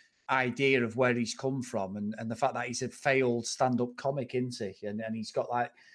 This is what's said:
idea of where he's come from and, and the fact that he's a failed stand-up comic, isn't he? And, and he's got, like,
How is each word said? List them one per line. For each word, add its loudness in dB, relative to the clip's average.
idea 4
of -2
where 4
he's 0
come -2
from -4
and, -4
and -4
the -2
fact 2
that -4
he's -4
a -2
failed 2
stand-up 0
comic, -4
isn't -4
he? -8
And, -6
and -6
he's -8
got, -2
like, 0